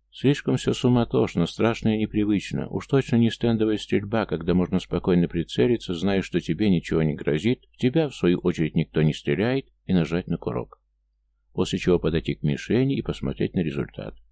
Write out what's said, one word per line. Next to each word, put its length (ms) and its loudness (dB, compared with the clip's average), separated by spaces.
Слишком 440 0
всё 180 0
суматошно, 720 2
страшно 500 0
и 20 -2
непривычно. 680 -2
Уж 180 -6
точно 300 2
не 140 6
стендовая 480 0
стрельба, 480 -2
когда 280 0
можно 240 2
спокойно 480 2
прицелиться, 680 0
зная, 280 0
что 160 -2
тебе 320 0
ничего 320 2
не 120 2
грозит, 580 -2
в 60 -20
тебя, 300 2
в 60 -12
свою 240 2
очередь, 380 -2
никто 260 0
не 100 4
стреляет, 540 -2
и 60 -2
нажать 360 0
на 80 -4
курок. 440 -8
После 260 -2
чего 200 4
подойти 360 -2
к 80 -20
мишени 540 0
и 60 -4
посмотреть 520 -4
на 60 0
результат. 560 -6